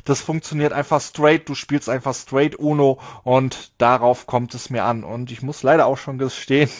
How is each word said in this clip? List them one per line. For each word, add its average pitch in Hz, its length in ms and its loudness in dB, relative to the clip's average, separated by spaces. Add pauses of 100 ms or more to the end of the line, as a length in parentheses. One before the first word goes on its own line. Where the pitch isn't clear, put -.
Das 139 180 0
funktioniert 151 520 -2
einfach 143 280 0
straight, 156 460 2
du 143 80 -6
spielst - 320 -4
einfach 127 260 -2
straight 143 420 0
Uno 147 440 2 (240)
und 131 540 0
darauf 123 500 2
kommt 120 260 -4
es - 160 -12
mir 117 140 -4
an. 113 200 -2
Und 120 280 -10
ich 120 100 -14
muss 135 220 -8
leider 143 220 6
auch 131 120 0
schon 135 200 -10
gestehen, 135 520 0 (100)